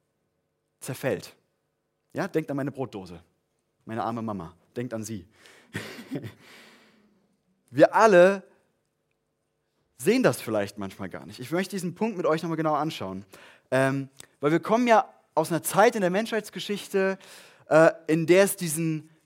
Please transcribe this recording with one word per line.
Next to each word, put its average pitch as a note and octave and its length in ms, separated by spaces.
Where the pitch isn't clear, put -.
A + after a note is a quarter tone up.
zerfällt. B2 560
Ja, E3+ 160
denkt D#3 200
an C#3+ 60
meine C#3 160
Brotdose, F#2+ 500
meine A2+ 200
arme A2+ 180
Mama, G2 340
denkt B2 200
an A2 100
sie. G2+ 240
<laughs> - 100
Wir C3 240
alle F#3+ 480
sehen A3+ 260
das D#3 180
vielleicht G#2 360
manchmal G2 320
gar D#2 160
nicht. G2+ 140
Ich B2 120
möchte F#3+ 240
diesen F3 200
Punkt G#3+ 220
mit F3 80
euch D#3+ 160
nochmal E3 160
genau D#3 160
anschauen. A2+ 520
Ähm, C3+ 380
weil D3 120
wir E3 80
kommen A#3 280
ja A3 200
aus D#3+ 160
einer D#3 120
Zeit A3 320
in A3 60
der F3+ 80
Menschheitsgeschichte, G3 1080
äh, D#3+ 220
in D#3+ 200
der F3+ 160
es F#3+ 140
diesen D#3+ 520